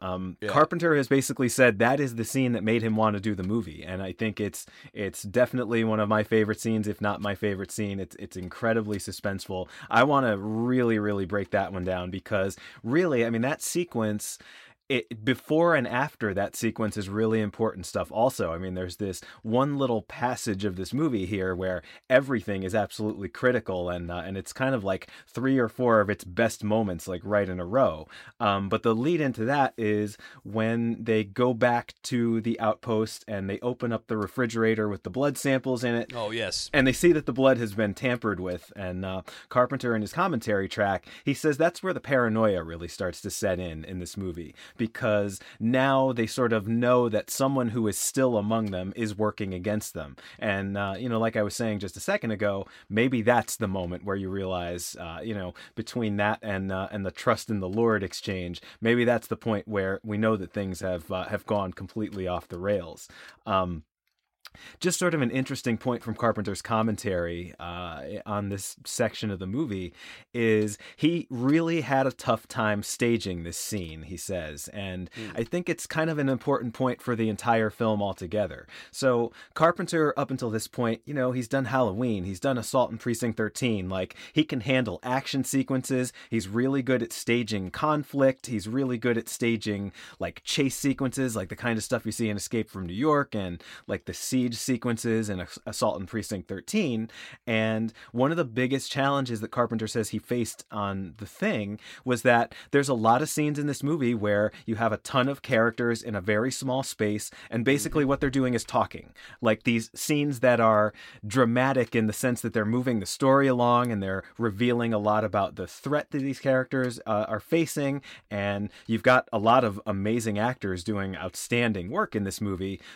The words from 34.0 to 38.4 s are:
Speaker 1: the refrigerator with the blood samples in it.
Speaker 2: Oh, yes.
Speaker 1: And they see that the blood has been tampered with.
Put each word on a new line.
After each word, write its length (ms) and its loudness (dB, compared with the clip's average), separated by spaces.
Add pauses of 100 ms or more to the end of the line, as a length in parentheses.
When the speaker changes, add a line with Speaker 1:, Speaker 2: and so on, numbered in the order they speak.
Speaker 1:
the 100 -2
refrigerator 680 2
with 160 -4
the 80 -6
blood 280 -2
samples 440 0
in 120 2
it. 200 -2
Speaker 2:
Oh, 160 -4
yes. 440 -4
Speaker 1:
And 120 6
they 60 6
see 200 6
that 120 2
the 80 -2
blood 240 6
has 160 -2
been 220 0
tampered 440 -2
with. 380 -6